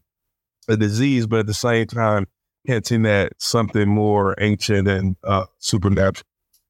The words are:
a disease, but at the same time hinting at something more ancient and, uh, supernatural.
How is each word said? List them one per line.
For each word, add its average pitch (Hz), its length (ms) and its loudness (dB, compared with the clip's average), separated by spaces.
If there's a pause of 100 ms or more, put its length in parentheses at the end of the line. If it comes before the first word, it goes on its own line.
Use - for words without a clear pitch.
(680)
a 110 80 2
disease, 113 520 0
but 113 120 0
at 107 80 -2
the 107 60 -2
same 113 340 -2
time 107 400 -2 (380)
hinting 113 400 0
at 101 320 2
something 107 500 0
more 104 520 2
ancient 101 480 0
and, 95 360 0
uh, 95 220 0 (140)
supernatural. 95 640 0 (440)